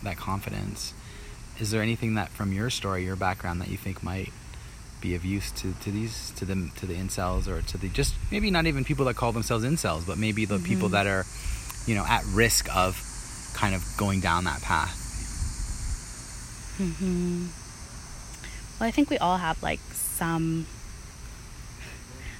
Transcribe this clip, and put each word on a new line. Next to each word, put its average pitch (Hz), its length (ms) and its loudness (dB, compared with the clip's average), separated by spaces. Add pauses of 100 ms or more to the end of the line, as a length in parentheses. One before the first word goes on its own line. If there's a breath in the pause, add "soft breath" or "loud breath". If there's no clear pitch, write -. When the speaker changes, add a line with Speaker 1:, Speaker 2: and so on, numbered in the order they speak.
Speaker 1:
that 95 120 -4
confidence. 101 800 -4 (640 loud breath)
Is 107 120 -2
there 107 120 4
anything 113 320 2
that 98 140 2
from 98 240 -2
your 110 180 0
story, 92 340 0
your 95 120 -2
background, 90 440 0
that 92 80 -4
you 95 80 -2
think 95 260 -6
might 92 300 -4 (680 loud breath)
be 90 160 0
of 87 80 -4
use 98 260 0
to, 92 300 -2
to 104 100 -4
these, 110 460 -4
to - 80 -6
the, 95 320 0
to 98 100 -6
the 90 80 -2
incels 92 540 0
or 90 140 0
to - 140 -2
the, 95 120 -2
just 139 260 4 (160)
maybe 208 220 2
not 165 140 6
even 139 180 2
people 143 220 2
that 120 100 4
call 117 160 4
themselves 113 320 2
incels, 90 420 2
but 87 100 0
maybe 107 280 4
the 101 160 2
people 92 280 4
Speaker 2:
Mm-hmm. 92 60 2
Speaker 1:
that 101 140 6
are, 95 180 4 (600 loud breath)
you 110 100 4
know, 98 100 2
at 117 260 4
risk 113 420 6
of 92 220 6 (580)
kind 98 200 4
of 90 100 0 (120)
going 98 240 4
down 90 240 4
that 73 180 0
path? 80 320 2 (1800)
Speaker 2:
Mm-hmm. 175 680 2 (1300 loud breath)
Well, 226 80 4
I - 40 2
think 285 180 4
we 277 80 4
all 180 200 4
have, 160 240 0
like, 156 180 0
some, 165 840 0 (1700 loud breath)